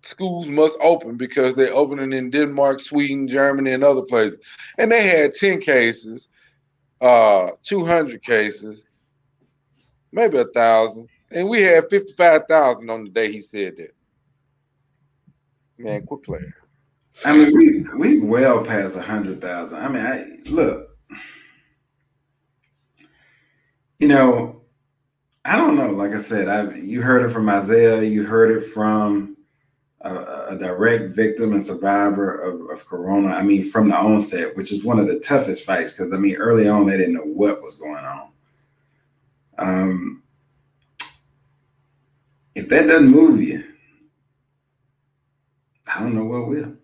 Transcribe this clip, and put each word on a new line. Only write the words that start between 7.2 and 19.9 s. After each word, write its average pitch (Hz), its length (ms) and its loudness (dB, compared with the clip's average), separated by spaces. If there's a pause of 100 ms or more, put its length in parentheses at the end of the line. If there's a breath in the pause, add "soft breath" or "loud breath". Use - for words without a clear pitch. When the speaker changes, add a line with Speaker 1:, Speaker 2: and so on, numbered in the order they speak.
Speaker 1:
two 190 240 -4
hundred 156 380 -2
cases, 107 600 -4 (1300)
maybe 185 260 0
a 120 80 2
thousand. 113 600 0 (240)
And 180 180 -4
we 233 120 0
had 165 280 4
fifty-five 175 580 4
thousand 123 420 2
on 113 140 -6
the 101 60 -16
day 107 220 -2
he 104 100 -12
said 98 360 -10
that. 82 140 -20 (1900)
Man, 107 280 -10
quit 143 180 -14
playing. 90 300 -14 (720)
Speaker 2:
I 302 100 2
mean, 302 220 6
we, - 280 6 (120)
we 233 220 2
well 123 440 2
past 98 320 -6
a 90 60 -10
hundred 95 400 -8
thousand. 87 380 -10
I 135 100 -8
mean, 117 160 -6